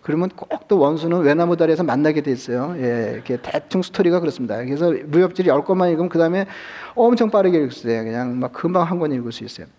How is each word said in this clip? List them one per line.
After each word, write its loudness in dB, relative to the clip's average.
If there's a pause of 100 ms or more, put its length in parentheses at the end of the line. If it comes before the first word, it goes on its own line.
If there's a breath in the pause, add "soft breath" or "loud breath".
그러면 -2
꼭 -10 (140)
또 4
원수는 2
외나무 4
다리에서 2
만나게 2
돼 -2
있어요. -4
예, -2
이렇게 -6
대충 -4
스토리가 0
그렇습니다. -4
그래서 0 (140)
무협지를 2
열 2
권만 2
읽으면 0
그다음에 2 (480 loud breath)
엄청 4
빠르게 4
읽을 0
수 -12
있어요. -2
그냥 -4
막 -4
금방 0
한 -4
권 -2
읽을 -6
수 -14
있어요. -16 (120)